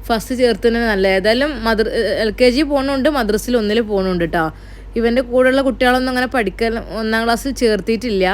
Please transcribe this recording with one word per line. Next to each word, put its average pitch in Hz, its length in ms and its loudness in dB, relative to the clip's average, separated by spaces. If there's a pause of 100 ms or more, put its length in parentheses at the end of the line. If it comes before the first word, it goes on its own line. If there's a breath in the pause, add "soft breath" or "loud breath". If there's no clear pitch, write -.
ഫസ്റ്റ് 233 360 -2
ചേർത്തുന്നത് 233 500 2
നല്ലത്. 190 260 2
ഏതായാലും 240 320 2 (160)
മദ്ര-, 220 260 0 (300)
എൽ 214 160 0
കെ 254 160 6
ജി 302 160 2
പോണുണ്ട്, 277 380 0 (100)
മദ്രസിൽ 214 340 -2 (100)
ഒന്നിൽ 214 160 0 (120)
പോണുണ്ട് 185 440 0
ട്ടോ. 165 100 0 (540 loud breath)
ഇവന്റെ 233 300 2
കൂടെയുള്ള 254 380 4
കുട്ടികളൊന്നും 254 440 0
അങ്ങനെ 254 220 -2
പഠിക്കൽ, 226 400 -2 (260)
ഒന്നാം 220 240 -2
ക്ലാസ്സിൽ 233 280 0 (100)
ചേർത്തിട്ടില്ല. 214 720 0